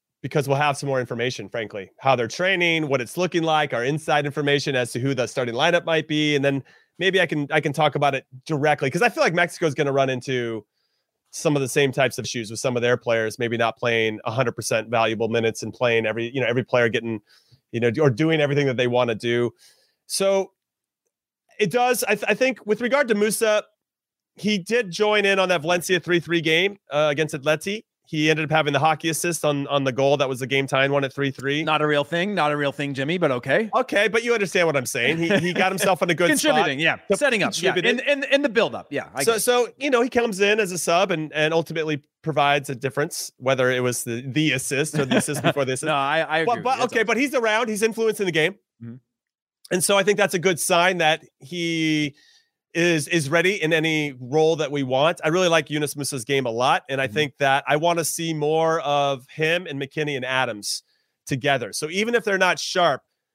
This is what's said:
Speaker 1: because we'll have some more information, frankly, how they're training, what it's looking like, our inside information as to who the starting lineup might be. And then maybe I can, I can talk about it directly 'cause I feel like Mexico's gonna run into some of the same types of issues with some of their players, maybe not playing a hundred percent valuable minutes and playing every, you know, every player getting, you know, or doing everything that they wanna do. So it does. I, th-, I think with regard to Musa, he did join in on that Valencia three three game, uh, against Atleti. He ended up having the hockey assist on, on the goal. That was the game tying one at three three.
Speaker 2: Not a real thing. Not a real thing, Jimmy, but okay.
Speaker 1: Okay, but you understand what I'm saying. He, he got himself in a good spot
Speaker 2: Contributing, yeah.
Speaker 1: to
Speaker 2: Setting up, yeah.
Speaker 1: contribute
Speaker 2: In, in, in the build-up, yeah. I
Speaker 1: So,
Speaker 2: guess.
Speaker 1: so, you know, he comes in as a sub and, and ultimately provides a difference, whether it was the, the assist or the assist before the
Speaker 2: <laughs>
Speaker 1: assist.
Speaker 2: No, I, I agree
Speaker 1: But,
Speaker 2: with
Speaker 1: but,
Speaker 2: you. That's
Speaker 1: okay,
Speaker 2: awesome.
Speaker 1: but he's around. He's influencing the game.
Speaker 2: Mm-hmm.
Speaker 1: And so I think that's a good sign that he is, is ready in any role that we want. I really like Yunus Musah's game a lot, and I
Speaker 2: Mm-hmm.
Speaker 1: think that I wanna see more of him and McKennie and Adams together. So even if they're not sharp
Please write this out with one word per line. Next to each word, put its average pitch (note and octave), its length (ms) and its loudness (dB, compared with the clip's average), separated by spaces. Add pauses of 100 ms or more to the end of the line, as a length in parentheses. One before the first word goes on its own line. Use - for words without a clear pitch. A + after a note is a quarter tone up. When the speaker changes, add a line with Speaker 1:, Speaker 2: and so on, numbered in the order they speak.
(220)
Speaker 1:
because C#3+ 240 -2
we'll C3+ 120 0
have D3 180 0
some C#3 120 -8
more C3+ 120 -2
information, A#2+ 480 -6
frankly, G#2 500 -8
how C3+ 160 2
they're A#2+ 140 0
training, F3 600 0
what C3 120 0
it's A#2 160 -10
looking F3 260 -2
like, D#3 300 0
our A#2+ 120 -2
inside D3 420 0
information C#3+ 500 0
as B2 160 -2
to B2 80 -6
who C3+ 140 -2
the B2 120 0
starting A#2+ 280 -4
lineup E3 300 2
might D#3+ 220 0
be. D3+ 300 0
And C#3 80 0
then C#3 180 0 (380)
maybe F#3 200 2
I F3 60 2
can, D3 240 -4
I D#3 100 2
can D3+ 120 -2
talk D3+ 240 0
about C#3+ 180 2
it C3 120 -8 (200)
directly D3 440 0
'cause F3 120 -2
I A#3+ 60 4
feel C#4+ 160 0
like F#3+ 100 2
Mexico's E3+ 400 0
gonna C#3 180 0
run C3+ 160 2
into B2 560 -4 (680)
some D#3 220 0
of C#3 80 0
the C3 60 -2
same C#3 240 2
types C3 260 -2
of A#2 60 -8
issues A2 260 -8
with A2+ 80 -10
some B2+ 180 -2
of A#2 60 0
their B2 140 2
players, A2+ 420 -2
maybe A#2 180 -2
not A2+ 220 0
playing A2 460 0
a A#2 80 -4
hundred A#2+ 200 0
percent A2+ 360 -4
valuable A2+ 400 0
minutes A2+ 340 0
and A2 100 -8
playing A#2 320 0
every, A2+ 300 -4
you C3+ 60 -2
know, A#2 60 0
every B2 180 0
player A#2+ 240 2
getting, A2+ 320 -4 (500)
you A#2 80 -6
know, A#2+ 120 2 (100)
or D3 100 4
doing D#3 300 2
everything C#3+ 260 0
that B2+ 100 0
they B2 120 0
wanna A#2+ 260 0
do. A#2+ 380 0 (540)
So G3 440 0 (1080)
it G#3 120 2
does. B3 380 2
I, G#3 80 2
th-, G#3 100 -8
I G#3 80 0
think B3+ 320 -2
with G#3+ 140 0
regard B3+ 280 0
to A3 60 2
Musa, G#3+ 480 2 (720)
he G#3 240 -2
did G#3+ 320 -2
join G#3 340 2
in G3 140 4
on F#3 120 2
that F3 100 2
Valencia F3 400 0
three F3 180 2
three E3 220 -2
game, E3 380 0 (120)
uh, D3+ 200 2
against D3+ 240 -2
Atleti. D#3 500 -2 (220)
He D#3 220 0
ended D#3 180 2
up C#3 40 -8
having D3+ 220 2
the C#3 80 2
hockey D#3 280 0
assist D#3+ 360 -2
on, C#3+ 240 0
on C#3 160 0
the C3+ 80 0
goal. C#3 240 2
That C3+ 120 0
was C3 120 -6
the C3 80 -6
game C3+ 180 0
tying C3+ 240 2
one C#3 140 2
at C3 80 -6
three C#3 180 -4
three. C#3 320 -4
Speaker 2:
Not D3+ 180 0
a D3+ 60 2
real D3 160 2
thing. E3+ 320 -2
Not D3+ 160 0
a D3 60 0
real C#3+ 160 -2
thing, C#3+ 200 -6
Jimmy, C#3 260 -2
but D#3+ 120 2
okay. C#3+ 420 0
Speaker 1:
Okay, A3+ 360 0
but A#3 160 0
you A#3+ 100 0
understand F#3+ 320 0
what D3 100 0
I'm B2+ 100 -2
saying. C3 320 0
He, E3+ 100 0 (100)
he F3 140 0
got F#3 180 0
himself F#3+ 320 0
in F3 80 2
a E3+ 40 0
good F3 220 2
spot C#4+ 180 2
Speaker 2:
Contributing, D3+ 260 2
yeah. D#3 160 2 (120)
Speaker 1:
to G3 80 2
Speaker 2:
Setting A#3+ 280 2
up, B2 120 0
yeah. E3 160 0
Speaker 1:
contribute A#3 360 0
Speaker 2:
In, C#4 160 0
in, A#3 80 -2
in C#4 100 4
the C#4+ 60 2
build-up, F3+ 420 0
yeah. C3+ 240 -6
I C#3 80 -4
Speaker 1:
So, A3+ 120 2
Speaker 2:
guess. G#3+ 100 -2
Speaker 1:
so, B3 240 2 (100)
you C#4+ 120 -2
know, A#3+ 120 4
he C4 60 0
comes A#3 320 0
in G3+ 180 4
as F#3+ 140 0
a F3+ 60 -6
sub F3+ 340 2
and, D#3 200 -4
and D#3 220 0
ultimately D#3 480 -2 (200)
provides C#3+ 460 2
a C#3 60 -6
difference, C3+ 640 -4
whether B2+ 340 2
it B2+ 100 2
was B2 220 -2
the, A#2+ 240 -6
the C#3+ 260 0
assist C#3+ 460 -2
or C#3+ 60 0
the C3+ 140 2
assist C#3 240 -2
before C#3+ 220 2
the C3 80 0
Speaker 2:
<laughs> - 20 -2
Speaker 1:
assist. - 120 -6
Speaker 2:
No, D#3 80 2
I, C#3+ 280 2
I D3+ 160 -2
agree D#3+ 80 0
Speaker 1:
But, A#3 100 0
Speaker 2:
with G#3+ 80 -6
Speaker 1:
but, B3 60 -2
Speaker 2:
you. C4 80 0
That's A#3+ 140 -2
Speaker 1:
okay, A#3 80 0
Speaker 2:
awesome. G#3 60 0
Speaker 1:
but A3+ 100 0
he's C4 200 0
around. A3+ 320 0
He's G#3+ 160 -4
influencing A3 420 -2
the F3 60 0
game. D#3+ 220 2 (280)
Speaker 2:
Mm-hmm. A#2 120 -14 (800)
Speaker 1:
And F3+ 120 0
so G3+ 120 4
I G3 60 4
think F#3+ 160 2
that's G3 160 2
a F3+ 60 -4
good F3 180 2
sign F3+ 400 2
that D#3+ 260 2 (140)
he D#3 800 -2 (560)
is, E3 360 0
is E3 200 0
ready E3+ 320 2
in D#3 120 0
any D#3 480 0
role D#3 360 2
that D3 140 -4
we C#3+ 120 -2
want. C3+ 420 2
I D#3 40 0
really F3+ 200 2
like D#3+ 220 2
Yunus D3 240 -2
Musah's C#3 300 -6
game C#3 220 0
a A#2 40 -2
lot, C3 380 0
and C3+ 120 -4
I C3+ 60 0
Speaker 2:
Mm-hmm. G#2 80 -10
Speaker 1:
think D3 240 -2
that C#3 280 2
I C#3 100 2
wanna E3 280 0
see E3 280 -4
more D#3+ 480 0
of C#3 480 -2
him E3 380 -2
and C#3 140 -8
McKennie D3 360 -4
and B2 80 -6
Adams B2 580 -4 (440)
together. C3 460 0
So D3+ 180 -6
even G#3 240 0
if A3+ 100 -2
they're G3 140 0
not F3+ 200 2
sharp E3+ 440 0 (320)